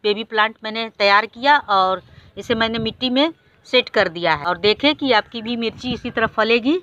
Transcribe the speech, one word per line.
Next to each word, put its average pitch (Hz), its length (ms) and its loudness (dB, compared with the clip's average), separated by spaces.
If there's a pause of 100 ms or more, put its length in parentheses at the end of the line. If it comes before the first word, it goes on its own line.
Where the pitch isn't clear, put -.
baby 208 220 -2
plant 220 400 -2
मैंने 220 260 -6
तैयार 202 380 4
किया 277 280 2 (140)
और 185 320 2 (360)
इसे 214 160 -4
मैंने 226 260 -2
मिट्टी 226 300 -4
में 285 220 0 (340)
set 247 240 2
कर 196 200 2
दिया 165 240 0
है। 147 100 -6
और 170 160 -2
देखें 214 340 2
कि 269 200 -2
आपकी 214 280 -2
भी 233 160 -6
मिर्ची 233 340 -6
इसी 233 180 -8
तरह 220 180 0
फलेगी। 233 540 0